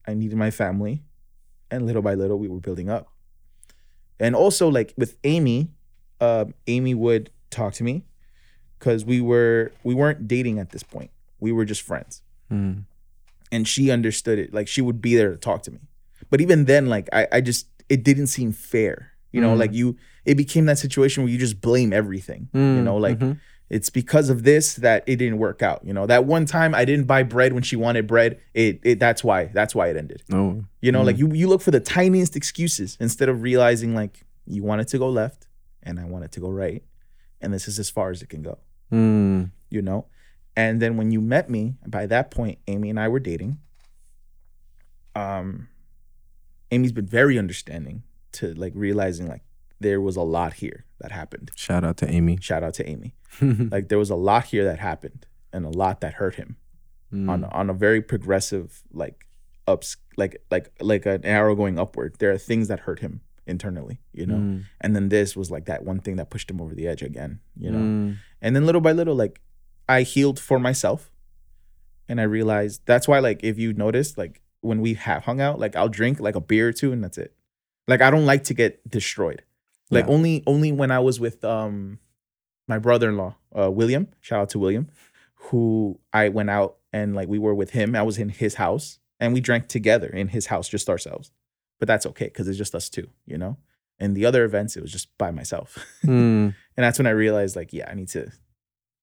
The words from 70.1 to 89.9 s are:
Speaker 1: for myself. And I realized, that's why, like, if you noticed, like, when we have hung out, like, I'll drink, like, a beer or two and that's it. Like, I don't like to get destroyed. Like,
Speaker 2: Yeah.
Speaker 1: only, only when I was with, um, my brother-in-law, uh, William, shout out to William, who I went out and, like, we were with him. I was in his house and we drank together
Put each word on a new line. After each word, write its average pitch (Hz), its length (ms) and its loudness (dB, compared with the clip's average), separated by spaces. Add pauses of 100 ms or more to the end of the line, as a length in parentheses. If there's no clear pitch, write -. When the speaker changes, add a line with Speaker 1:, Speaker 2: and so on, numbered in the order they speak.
Speaker 1:
for 131 220 0
myself. 127 500 -2 (960)
And 120 120 -4
I 110 40 2
realized, 107 600 0
that's 123 240 4
why, 143 100 6
like, 123 240 2
if 110 160 -4
you 113 140 -2
noticed, 113 440 -2
like, 90 240 -10 (200)
when 110 200 -2
we 113 140 0
have 101 300 -6
hung 127 160 -4
out, 143 180 -2
like, 107 160 -4
I'll 101 140 0
drink, 117 320 -2
like, 107 160 -4
a 87 40 -4
beer 110 280 2
or 117 40 0
two 135 200 -2
and 120 100 -4
that's 90 160 -10
it. - 160 -14 (540)
Like, 127 140 4
I 131 100 8
don't 156 140 4
like 139 180 4
to 139 100 -4
get 113 340 0
destroyed. 101 540 -4 (480)
Like, 117 160 4
Speaker 2:
Yeah. 135 60 2
Speaker 1:
only, 160 340 2
only 151 260 2
when 139 180 0
I 127 100 2
was 127 200 2
with, 117 240 -6
um, 107 540 -6 (680)
my 110 100 -2
brother-in-law, 107 560 2 (240)
uh, 95 120 2
William, 117 380 0 (120)
shout 107 220 -4
out 101 80 -4
to - 80 -4
William, 104 300 0 (460)
who 110 640 0 (140)
I 107 160 4
went 104 220 -2
out 101 260 0 (160)
and, 104 220 -4
like, 95 140 -4
we 104 100 -2
were 107 160 0
with 98 160 -2
him. 113 260 -2
I 104 60 0
was 107 160 -2
in 107 100 -4
his 104 260 -4
house 101 440 -4 (200)
and 120 140 0
we 127 80 0
drank 120 280 0
together 107 400 2